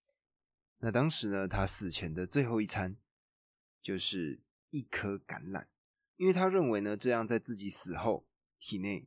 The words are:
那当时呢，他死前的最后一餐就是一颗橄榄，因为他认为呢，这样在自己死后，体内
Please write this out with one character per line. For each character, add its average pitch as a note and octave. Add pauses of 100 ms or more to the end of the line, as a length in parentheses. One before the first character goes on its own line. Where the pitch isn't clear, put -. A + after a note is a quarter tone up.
(800)
那 A#2
当 A2+
时 A2+
呢， G2
他 G2
死 F#2+
前 E2
的 F2+
最 C#3
后 A#2
一 A2
餐 F#2+ (840)
就 F#2+
是 E2 (300)
一 -
颗 G2+
橄 -
榄， F#2+ (500)
因 F3+
为 F#3+
他 F#3
认 F#3
为 G#2+
呢， G#2
这 B2
样 A#2
在 A2+
自 A#2
己 G2+
死 F#2+
后， G2+ (320)
体 -
内 F#2+